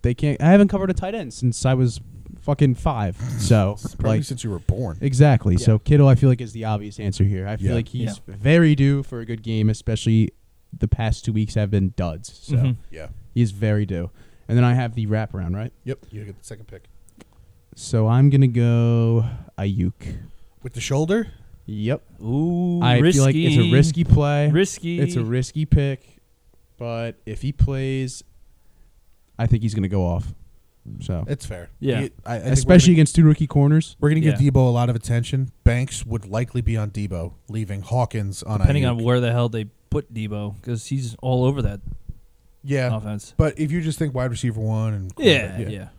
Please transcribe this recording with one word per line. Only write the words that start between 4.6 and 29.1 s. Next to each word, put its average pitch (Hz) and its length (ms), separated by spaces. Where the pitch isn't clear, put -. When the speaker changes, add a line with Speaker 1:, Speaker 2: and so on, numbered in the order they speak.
Speaker 2:
born. 95 400
Speaker 1:
exactly. 131 540
Speaker 3:
Yeah. - 100
Speaker 1:
So 110 140
Kittle, 143 300
I 131 60
feel 135 140
like, 123 120
is 107 120
the 113 140
obvious 104 340
answer 101 240
here. 98 240
I 107 80
feel 98 140
Speaker 2:
Yeah. 120 40
Speaker 1:
like 117 140
he's 113 400
Speaker 3:
Yeah. 98 80
Speaker 1:
very 151 380
due 139 280
for 123 180
a 113 60
good 110 160
game, 110 280
especially 110 600
the 101 100
past - 360
two 113 80
weeks 107 220
have 104 160
been 95 260
duds. 87 460
So 147 140
Speaker 3:
Mm-hmm. 127 140
Speaker 2:
Yeah. 78 180
Speaker 1:
he's 120 160
very 104 360
due. 87 240
And 117 100
then 123 80
I 123 100
have 120 200
the 113 140
wraparound, 95 480
right? 113 160
Speaker 2:
Yep. - 260
You 107 140
get 98 140
the - 60
second 113 240
pick. 92 160
Speaker 1:
So 110 340
I'm 131 220
gonna 139 180
go 117 760
Ayuk. 98 580
Speaker 2:
With 120 100
the 120 80
shoulder? 180 480
Speaker 1:
Yep. 107 360
Speaker 3:
Ooh, 175 600
Speaker 1:
I 123 200
feel 139 120
like 139 100
it's 160 220
a - 20
Speaker 3:
risky. - 140
Speaker 1:
risky 156 320
play. 147 460
Speaker 3:
Risky. 170 500
Speaker 1:
It's - 160
a 120 60
risky 127 440
pick. 139 500
But 117 380
if 107 160
he 131 100
plays, 135 720